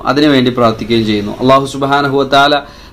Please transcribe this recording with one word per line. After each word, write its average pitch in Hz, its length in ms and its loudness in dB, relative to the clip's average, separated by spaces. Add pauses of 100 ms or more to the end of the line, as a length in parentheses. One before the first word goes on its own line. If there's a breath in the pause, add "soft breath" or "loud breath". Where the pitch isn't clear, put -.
(100)
അതിനുവേണ്ടി 135 480 2
പ്രാർത്ഥിക്കുകയും 113 500 0
ചെയ്യുന്നു. 104 340 -4
അല്ലാഹു 135 300 2
സുബ്ഹാനഹു 139 480 -2
വ 135 40 0 (100)
തആല 143 200 4 (380 loud breath)